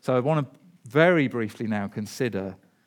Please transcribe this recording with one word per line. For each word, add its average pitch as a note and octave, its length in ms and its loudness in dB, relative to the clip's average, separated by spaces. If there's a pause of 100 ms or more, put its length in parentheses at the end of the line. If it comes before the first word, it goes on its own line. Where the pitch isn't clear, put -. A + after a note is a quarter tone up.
So B2+ 160 0
I B2+ 40 2
wanna D3 260 0 (380)
very D3+ 440 4
briefly A2+ 400 -6
now G#2 180 -2
consider G2 680 -6 (300)